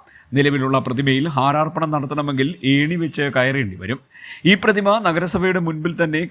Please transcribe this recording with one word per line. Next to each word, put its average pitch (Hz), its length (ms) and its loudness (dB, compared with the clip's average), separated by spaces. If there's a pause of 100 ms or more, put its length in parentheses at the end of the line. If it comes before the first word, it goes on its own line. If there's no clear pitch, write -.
(360)
നിലവിലുള്ള 139 400 2 (100)
പ്രതിമയിൽ 131 380 0 (120)
ഹാരാർപ്പണം 151 580 0
നടത്തണമെങ്കിൽ 143 540 -2 (260)
ഏണി 151 280 2
വെച്ച് 151 220 -2 (120)
കയറേണ്ടി 127 460 0
വരും. 110 180 -6 (500)
ഈ 202 120 6
പ്രതിമ 294 440 2
നഗരസഭയുടെ 180 600 0
മുൻപിൽ 160 360 -4
തന്നെ 160 280 0